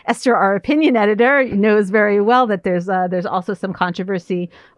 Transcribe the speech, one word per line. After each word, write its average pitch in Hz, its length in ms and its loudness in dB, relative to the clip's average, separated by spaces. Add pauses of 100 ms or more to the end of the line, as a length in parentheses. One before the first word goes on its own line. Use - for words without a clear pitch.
Esther, 240 280 0
our 196 220 2
opinion 294 400 0
editor, 233 480 2
knows 208 460 2
very 208 300 2
well 240 280 2
that 196 160 -4
there's, 180 240 -2
uh, 185 180 -2
there's 180 200 -4
also 185 280 -4
some 190 180 -8
controversy 180 800 -6 (260)